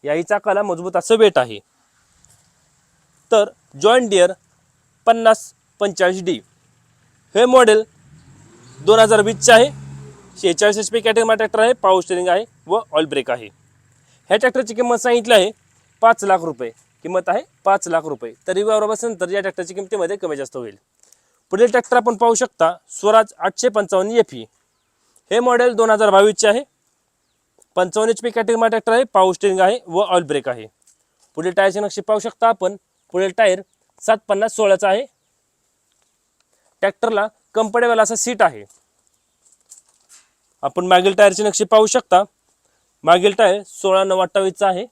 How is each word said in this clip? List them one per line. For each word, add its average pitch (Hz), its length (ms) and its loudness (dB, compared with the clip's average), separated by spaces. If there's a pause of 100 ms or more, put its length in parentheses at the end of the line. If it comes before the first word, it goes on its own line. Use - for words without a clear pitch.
याही 151 180 -4
चाकाला 202 400 -2
मजबूत 180 340 -6
असं 220 200 0
वेट 208 220 4
आहे. 117 200 -4 (1700)
तर 214 200 2 (320)
जॉन 240 260 2
डियर 185 240 2 (760)
पन्नास 226 460 2 (280)
पंचेचाळीस 185 440 -2
डी, 165 140 -4 (960)
हे 220 100 4
मॉडेल 240 380 4 (1000)
दोन 202 180 4
हजार 220 220 6
वीसचे 208 320 2
आहे, 240 180 6 (680)
शेहेचाळीस 202 400 0
एचपी 214 220 -4
कॅटेगरीमध्ये 220 360 0
ट्रॅक्टर 214 240 -2
आहे, 233 140 4
पॉवर 190 280 2
स्टीअरिंग 180 260 -4
आहे 190 160 0 (220)
व 202 140 -2 (120)
ऑइल 156 140 0
ब्रेक 139 240 -6
आहे. 120 160 -6 (840)
ह्या 202 60 2
ट्रॅक्टरची 240 380 -4
किंमत 240 240 -2
सांगितली 240 360 0
आहे 196 160 2 (520)
पाच 226 220 2
लाख 190 160 2
रुपये. 127 300 -10 (340)
किंमत 180 240 -6
आहे 214 140 -4 (220)
पाच 196 240 0
लाख 165 160 -2
रुपये. 120 280 -10 (140)
तरी 185 160 -4
व्यवहार 214 240 0
बसल्यानंतर 208 440 -6
या 202 100 -4
ट्रॅक्टरची 185 340 -10
किमतीमध्ये 190 420 -6
कमी 165 200 -8
जास्त 139 200 -12
होईल. 110 200 -14 (760)
पुढील 214 180 4
ट्रॅक्टर 247 260 -2
आपण 233 200 0
पाहू 233 180 2
शकता, 175 400 -2 (160)
स्वराज 220 480 0
आठशे 196 300 -4
पंचावन्न 202 440 -2
एफई. 143 320 -2 (840)
हे 220 100 0
मॉडेल 247 340 0
दोन 226 160 0
हजार 214 200 2
बावीसचे 202 380 4
आहे, 233 140 0 (1120)
पंचावन्न 214 360 -2
एच 220 100 -4
पी 233 100 -6
कॅटेगरीमध्ये 226 380 -2
ट्रॅक्टर 226 240 -2
आहे, 254 120 2
पॉवर 190 300 2
स्टीअरिंग 190 260 -2
आहे 202 260 2
व 175 160 -2
ऑइल 180 200 0
ब्रेक 143 260 -4
आहे. 117 180 -10 (680)
पुढील 175 180 -6
टायरची 196 280 0
नक्षी 208 200 -8
पाहू 214 200 -2
शकता 226 280 -2
आपण, 196 280 -4 (360)
पुढील 190 180 -2
टायर 190 320 0 (380)
सात 220 160 0 (120)
पन्नास 208 280 -4
सोळाचा 196 320 0
आहे. 220 160 -2 (1800)
ट्रॅक्टरला 208 460 -2 (280)
कम्फर्टेबल 220 460 0
असं 214 140 0
सीट 226 280 -2
आहे. 120 220 0 (2000)
आपण 175 240 -6
मागील 185 280 2
टायरची 202 280 2
नक्षी 208 220 -2
पाहू 214 220 4
शकता, 196 360 0 (800)
मागील 180 300 2
टायर 202 300 0
सोळा 190 420 -2
नऊ 190 140 -2
अठ्ठावीसचा 190 500 -2
आहे. 190 240 -4